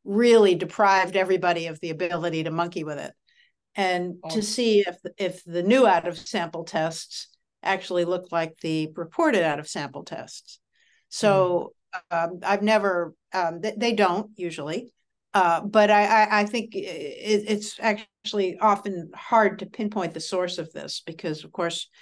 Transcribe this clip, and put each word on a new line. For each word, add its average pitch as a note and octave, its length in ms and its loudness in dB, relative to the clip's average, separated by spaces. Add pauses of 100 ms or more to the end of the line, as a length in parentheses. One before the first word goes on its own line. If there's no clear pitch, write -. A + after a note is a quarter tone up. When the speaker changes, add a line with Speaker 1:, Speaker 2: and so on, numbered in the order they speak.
Speaker 1:
really G#3+ 500 6
deprived F#3+ 640 2
everybody F3+ 500 0
of D#3+ 140 -10
the E3+ 100 -8
ability D#3+ 540 -4
to D#3+ 60 -4
monkey E3+ 340 -4
with D3 140 -8
it. - 140 -12 (640)
And F3+ 460 -2
Speaker 2:
Oh. D#3+ 80 -10
Speaker 1:
to G#3 120 -2
see G#3+ 440 2
if, F3+ 100 -8 (220)
if F#3 260 -6
the F3 180 -4
new A#3+ 240 6
out F3 200 4
of E3+ 100 -6
sample E3 480 -6
tests - 640 -6 (340)
actually F#3 420 -2
look F3+ 260 -4
like E3 300 -4
the D#3+ 340 -4
reported F#3 480 0
out D3+ 160 0
of D3 100 -12
sample C#3+ 360 -6
tests. - 560 -14 (480)
So, F#3 640 2 (360)
Speaker 2:
Mm. E3+ 220 0
Speaker 1:
um, F3 100 -12
I've G3+ 200 0
never, G3 520 2 (180)
um, E3+ 300 -2
th-, A3 140 -6
they A#3 160 0
don't G3+ 440 0
usually, E3 560 -8 (400)
uh, E3+ 300 4
but G#3 280 6
I, G#3 140 6
I, G#3+ 360 4
I G#3 60 2
think A3 300 -6
i-, - 20 -4
it, F#3+ 720 -2
it's G#3 320 -4
actually G#3 800 -4
often G3+ 540 0
hard A3 440 2
to G#3 80 -10
pinpoint G#3 480 -6
the D#3 60 -8
source F3+ 380 -4
of D#3+ 140 -12
this D3 320 -12
because, D#3+ 380 -8
of - 80 -20
course, - 380 -6 (140)